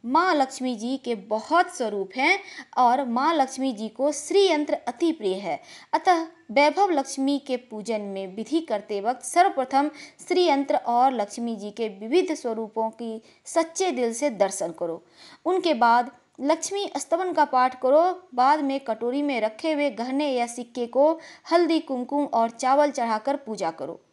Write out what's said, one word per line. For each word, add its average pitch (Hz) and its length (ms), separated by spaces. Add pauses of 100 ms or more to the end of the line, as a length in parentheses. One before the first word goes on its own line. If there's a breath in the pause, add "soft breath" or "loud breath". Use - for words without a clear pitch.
माँ 330 320
लक्ष्मी 262 400
जी 233 220
के 240 180
बहुत 220 600
स्वरूप 202 420
हैं 330 220 (380 loud breath)
और 254 280
माँ 254 280
लक्ष्मी 269 400
जी 214 160
को 277 220
श्री 381 360
यंत्र 302 300 (100)
अति 320 240
प्रिय 208 240
है, 190 240 (340 loud breath)
अतः 330 280 (300)
वैभव 294 400
लक्ष्मी 277 480
के 262 220
पूजन 214 420
में 196 320
विधि 226 240
करते 208 420
वक्त 247 240
सर्वप्रथम 277 640 (300 loud breath)
श्री 359 280
यंत्र 277 300
और 247 360
लक्ष्मी 233 420
जी 208 160
के 220 180
विविध 247 440
स्वरूपों 226 580
की 226 300 (240 soft breath)
सच्चे 330 460
दिल 240 220
से 294 160
दर्शन 190 420
करो। 165 300 (440 loud breath)
उनके 359 280
बाद 240 380 (300)
लक्ष्मी 330 560
स्तवन 339 360
का 302 140
पाठ 254 340
करो। 277 200 (340)
बाद 277 280
में 269 160
कटोरी 240 420
में 285 200
रखे 320 320
हुए 285 180
गहने 262 400
या 240 160
सिक्के 240 400
को 277 240 (400 loud breath)
हल्दी, 330 300
कुमकुम 269 440
और 233 240
चावल 269 420
चढ़ाकर 233 460
पूजा 196 340
करो 147 300 (120)